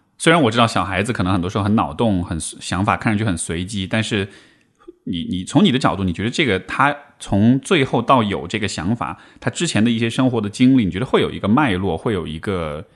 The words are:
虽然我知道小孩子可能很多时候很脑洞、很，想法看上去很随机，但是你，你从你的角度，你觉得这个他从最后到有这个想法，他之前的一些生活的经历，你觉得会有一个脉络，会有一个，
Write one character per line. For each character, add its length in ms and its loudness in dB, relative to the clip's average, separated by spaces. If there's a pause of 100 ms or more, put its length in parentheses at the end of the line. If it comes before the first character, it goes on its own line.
(200)
虽 120 4
然 120 6
我 80 4
知 80 0
道 80 6
小 180 -2
孩 160 -2
子 100 -2
可 120 -2
能 100 0
很 80 0
多 80 -2
时 80 -4
候 60 0
很 100 2
脑 180 0
洞、 320 0
很， 160 -6
想 460 -4
法 100 2
看 160 -2
上 60 0
去 80 -2
很 100 -2
随 300 -6
机， 220 -6
但 160 -2
是 260 -2 (760)
你， 220 -4
你 160 -4
从 200 2
你 80 6
的 80 0
角 160 0
度， 80 -2
你 100 0
觉 100 -6
得 60 -2
这 160 -2
个 140 0
他 360 0 (240)
从 400 4
最 260 2
后 160 0
到 200 4
有 260 -4
这 120 -4
个 80 -2
想 280 -2
法， 220 -8 (220)
他 100 -4
之 160 -4
前 180 0
的 60 4
一 80 0
些 120 0
生 200 0
活 120 0
的 80 -4
经 280 6
历， 60 4
你 80 0
觉 80 -4
得 60 -2
会 160 2
有 100 0
一 80 -10
个 80 -2
脉 260 4
络， 240 -2
会 160 -4
有 140 -4
一 120 -8
个， 460 -6 (100)